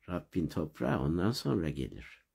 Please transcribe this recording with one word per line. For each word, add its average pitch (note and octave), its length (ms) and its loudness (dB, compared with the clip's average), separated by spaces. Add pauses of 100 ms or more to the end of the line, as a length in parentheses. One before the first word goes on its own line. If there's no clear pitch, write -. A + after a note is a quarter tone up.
(120)
Rabbin E2+ 360 0
toprağa - 520 0
ondan F2 320 2
sonra A2+ 380 0
gelir. B1 640 -8